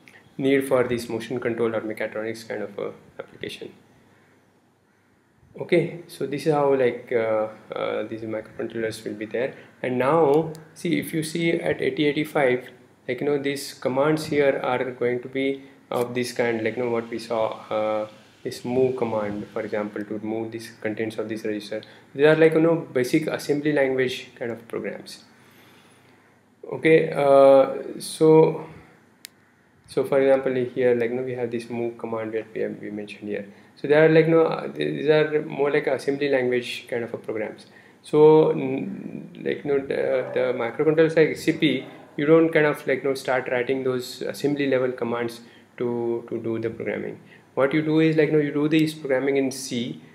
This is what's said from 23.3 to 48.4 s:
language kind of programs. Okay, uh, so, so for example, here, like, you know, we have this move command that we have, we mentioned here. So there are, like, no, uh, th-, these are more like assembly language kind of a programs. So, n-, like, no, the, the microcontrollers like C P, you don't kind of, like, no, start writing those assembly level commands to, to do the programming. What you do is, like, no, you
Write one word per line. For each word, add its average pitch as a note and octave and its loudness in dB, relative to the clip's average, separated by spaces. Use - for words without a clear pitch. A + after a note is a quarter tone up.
language C3 0
kind A#2 -8
of A2+ -12
programs. - -10
Okay, D#3 4
uh, C#3 8
so, D#3+ 4
so - 0
for C3+ 2
example, C3+ 4
here, B2 2
like, A#2 0
you B2 -4
know, B2+ -2
we C3 -6
have B2 -4
this A#2 -6
move A#2 -6
command A2 -6
that A2 -6
we G#2+ -4
have, G#2 -6
we G#2+ -12
mentioned G#2 -10
here. G2+ -6
So - -8
there D3 6
are, D#3+ 8
like, D#3+ 6
no, E3 6
uh, D#3 0
th-, - -14
these D3 -2
are D3+ 2
more C#3+ -2
like D3 0
assembly C#3 -2
language B2 -2
kind A#2 -4
of A2 -10
a A2+ -6
programs. G#2+ -8
So, D#3 6
n-, - -6
like, - -2
no, C#3+ 2
the, C3+ -2
the B2+ 0
microcontrollers D3+ 2
like D3 2
C - 0
P, C3+ 0
you D3 -2
don't D#3+ 6
kind D3+ 4
of, D3 0
like, C3+ 0
no, C#3 0
start C3 -2
writing C3 0
those B2+ -4
assembly C#3+ -2
level B2+ 0
commands A#2 -4
to, A#2+ -2
to A#2 -6
do A2+ -4
the A2+ -4
programming. G#2+ -6
What C3+ 2
you D#3 2
do D3+ 2
is, D#3+ 4
like, D3 4
no, D#3 4
you D3 0